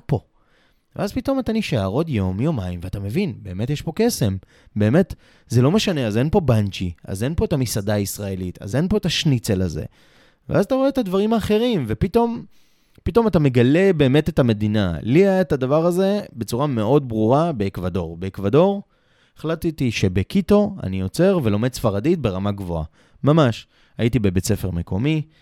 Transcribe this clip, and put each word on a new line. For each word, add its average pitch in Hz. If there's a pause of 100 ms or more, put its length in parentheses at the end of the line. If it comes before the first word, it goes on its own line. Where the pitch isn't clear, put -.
פה?" 117 (760)
ואז 202
פתאום 269
אתה 247
נשאר 156
עוד 135
יום, 98
יומיים, 92
ואתה 92
מבין, 120
באמת 101
יש 147
פה 165
קסם. 135 (400)
באמת, 113 (340)
זה 120
לא 135
משנה, 175
אז 107
אין 143
פה 208
בנצ'י, 104 (120)
אז 95
אין 151
פה 220
את 214
המסעדה 110
הישראלית, 98
אז 98
אין 170
פה 202
את 202
השניצל 120
הזה. 78 (640)
ואז 160
אתה 262
רואה 269
את 277
הדברים 202
האחרים, 214
ופתאום, 233 (580)
פתאום 226
אתה 185
מגלה 143
באמת 143
את 175
המדינה. 107
לי 131
היה 190
את 185
הדבר 147
הזה 190 (120)
בצורה 120
מאוד 127
ברורה 120
באקוודור. 92
באקוודור 123 (540)
החלטתי 156
שבקיטו 190
אני 95
עוצר 175
ולומד 110
ספרדית 117
ברמה 101
גבוהה. 87 (400)
ממש, 139 (320)
הייתי 120
בבית 95
ספר 95
מקומי, 110 (180)